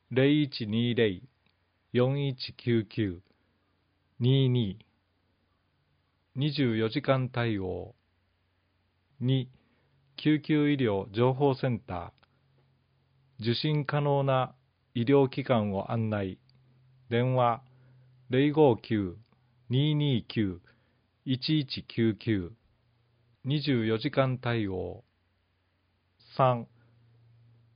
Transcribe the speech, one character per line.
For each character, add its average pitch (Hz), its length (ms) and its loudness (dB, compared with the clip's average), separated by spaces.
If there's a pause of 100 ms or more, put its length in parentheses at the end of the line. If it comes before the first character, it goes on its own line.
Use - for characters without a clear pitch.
(120)
零 143 300 4
一 131 260 -4
二 113 280 0
零 107 260 2 (680)
四 135 360 0
一 127 260 -8
九 113 320 0
九 95 360 -6 (1000)
二 131 300 4
二。 113 280 0 (1600)
二 143 160 -2
十 127 260 0
四 110 120 0
時 117 120 -4
間 131 280 0
対 117 300 -2
応。 90 360 -8 (1200)
二、 127 300 0 (680)
救 151 240 2
急 147 320 0
医 143 40 0
療 104 360 -2
情 123 220 2
報 139 220 2
セ 131 140 -4
ン 110 100 -2
タ 87 340 -10 (1300)
ー。 107 40 -10
受 117 120 0
診 151 300 -2
可 147 160 -2
能 143 220 0
な 131 320 0 (380)
医 120 80 -4
療 139 280 6
機 - 140 -8
関 107 300 0
を 98 180 -4
案 113 180 -2
内。 101 300 -4 (680)
電 123 260 0
話、 120 280 2 (680)
零 139 220 2
五 139 260 6
九 98 400 -4 (520)
二 147 260 2
二 143 320 0
九 95 340 -4 (640)
一 139 340 -2
一 135 280 -6
九 113 280 0
九。 98 380 -2 (880)
二 143 180 -2
十 131 240 0
四 110 120 2
時 139 140 -4
間 131 260 0
対 117 300 -2
応。 90 360 -8 (1300)
三、 123 320 2 (1080)